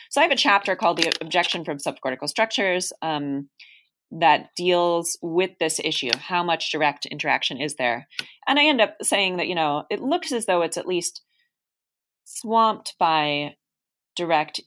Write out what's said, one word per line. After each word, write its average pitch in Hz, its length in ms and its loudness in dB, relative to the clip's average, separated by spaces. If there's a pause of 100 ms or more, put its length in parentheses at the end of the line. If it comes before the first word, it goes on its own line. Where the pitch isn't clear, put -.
(100)
So - 100 2
I 311 40 6
have 339 80 2
a 269 40 0
chapter 202 400 2
called 170 220 2
The 170 240 2
Objection 165 420 -2
from 147 140 -4
Subcortical 143 500 -6
Structures, 190 720 0
um, 143 480 -4 (640)
that 160 460 4
deals 175 680 2
with 175 360 0
this 160 240 -2
issue. 151 360 -4
How 175 240 -4
much 170 280 -2
direct 147 360 0
interaction 143 540 -2
is 147 160 -4
there? 120 320 -2 (380)
And 269 120 2
I 294 80 4
end 285 140 4
up 208 220 2
saying 196 340 0
that, 170 120 -2
you 180 60 -2
know, 151 360 0
it 208 100 -2
looks 330 320 -2
as 233 140 -2
though 175 160 2
it's 165 160 -2
at - 100 -6
least 175 340 -4 (1000)
swamped 226 760 0
by 147 580 0 (600)
direct 160 500 0